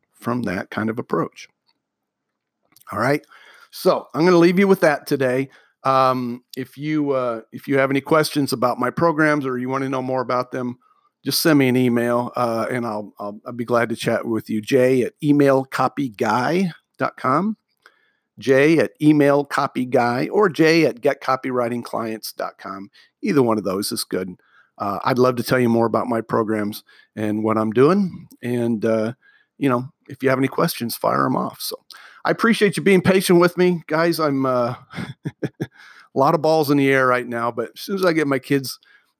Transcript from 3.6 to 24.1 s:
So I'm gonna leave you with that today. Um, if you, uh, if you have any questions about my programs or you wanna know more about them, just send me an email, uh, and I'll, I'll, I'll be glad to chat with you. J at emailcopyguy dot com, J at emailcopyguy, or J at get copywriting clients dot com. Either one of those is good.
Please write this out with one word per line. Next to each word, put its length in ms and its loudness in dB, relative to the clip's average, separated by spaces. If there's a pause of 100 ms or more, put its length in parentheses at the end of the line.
So 420 0
I'm 100 0
gonna 120 6
leave 240 6
you 80 6
with 140 4
that 260 0
today. 400 0 (360)
Um, 600 0 (120)
if 220 -12
you, 320 -2
uh, 320 -2 (100)
if 160 -12
you 80 0
have 140 2
any 100 0
questions 540 0
about 240 -2
my 100 -2
programs 560 0
or 140 -4
you 100 -6
wanna 220 -4
know 100 -4
more 220 -4
about 280 -4
them, 280 -8 (440)
just 200 -4
send 160 4
me 100 4
an 80 2
email, 600 0
uh, 340 -2
and 160 -6
I'll, 320 -10
I'll, 280 -12
I'll 60 -12
be 140 -8
glad 240 0
to 60 -6
chat 300 -4
with 220 -4
you. 140 -4
J 400 2
at 100 -4 (100)
emailcopyguy 1500 0 (280)
dot 180 -4
com, 400 -2 (840)
J 400 4
at 220 0
emailcopyguy, 1300 2
or 180 2
J 380 4
at 140 -4
get 220 0
copywriting 600 -4
clients 480 -8
dot 260 -10
com. 320 -14 (320)
Either 200 2
one 160 2
of 60 -4
those 280 -4
is 120 -8
good. 300 -8 (440)